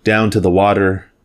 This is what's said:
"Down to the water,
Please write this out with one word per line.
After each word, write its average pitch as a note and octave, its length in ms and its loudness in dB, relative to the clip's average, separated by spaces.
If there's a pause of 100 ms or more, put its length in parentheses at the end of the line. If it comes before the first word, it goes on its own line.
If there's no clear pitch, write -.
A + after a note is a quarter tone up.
"Down A2 280 0
to A2 80 -2
the F#2 100 0
water, G2 560 0 (180)